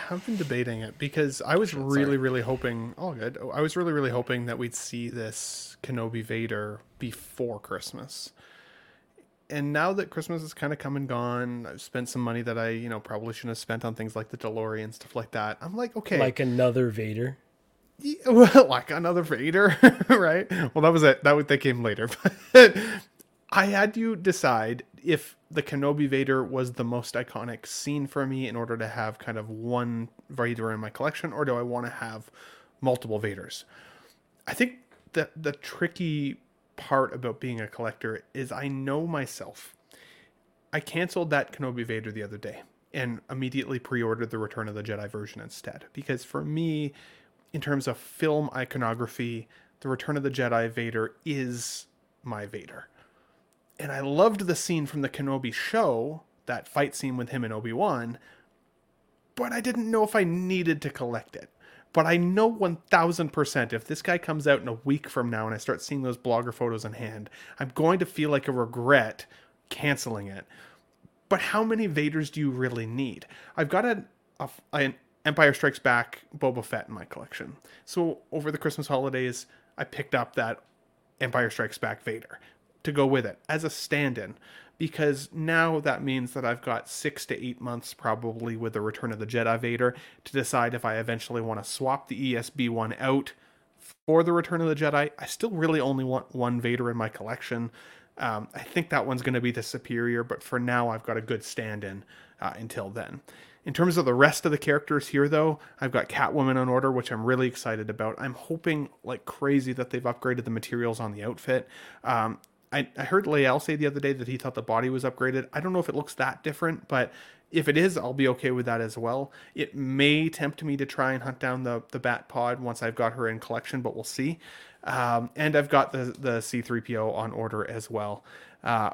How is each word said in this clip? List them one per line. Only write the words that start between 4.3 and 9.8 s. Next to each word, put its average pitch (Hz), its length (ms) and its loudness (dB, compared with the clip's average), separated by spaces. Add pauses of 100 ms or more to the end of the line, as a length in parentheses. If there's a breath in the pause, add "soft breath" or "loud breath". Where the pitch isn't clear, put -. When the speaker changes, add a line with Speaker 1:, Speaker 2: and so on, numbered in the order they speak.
Speaker 1:
that 120 120 -4
we'd 120 180 -6
see 120 340 -8
this - 760 -10
Kenobi 117 400 -4
Vader 110 560 -4 (200)
before 117 600 -8
Christmas. - 720 -12 (1160 soft breath)
And 147 240 -4
now 160 200 2